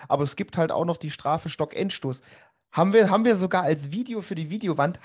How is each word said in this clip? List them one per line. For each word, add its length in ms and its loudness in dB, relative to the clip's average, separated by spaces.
aber 160 2
es 120 -6
gibt 200 -6
halt 160 2
auch 120 0
noch 120 -2
die 140 -8
Strafe 380 -4
Stockendstoß. 720 -4
Haben 200 2
wir, 180 6
haben 140 4
wir 120 4
sogar 260 0
als 300 0
Video 280 -6
für 140 -8
die 160 -6
Videowand, 540 -2